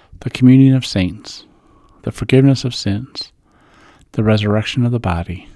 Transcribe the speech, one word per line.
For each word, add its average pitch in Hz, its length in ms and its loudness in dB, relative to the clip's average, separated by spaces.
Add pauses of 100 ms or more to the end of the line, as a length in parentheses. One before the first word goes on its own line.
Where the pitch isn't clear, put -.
(200)
the 127 100 -10
communion 131 460 4
of 127 100 -4
saints, - 600 -6 (580)
the 113 80 -6
forgiveness 131 540 2
of 120 100 -8
sins, - 560 -8 (840)
the 113 100 -2
resurrection 107 600 0
of 120 60 -2
the 120 80 -4
body, 90 560 -6